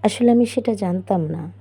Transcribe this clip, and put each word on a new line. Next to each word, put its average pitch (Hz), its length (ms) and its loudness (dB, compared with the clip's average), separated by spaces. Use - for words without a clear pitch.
আসলে 240 280 2
আমি 240 140 4
সেটা 226 280 -4
জানতাম 185 480 -2
না। 160 400 -8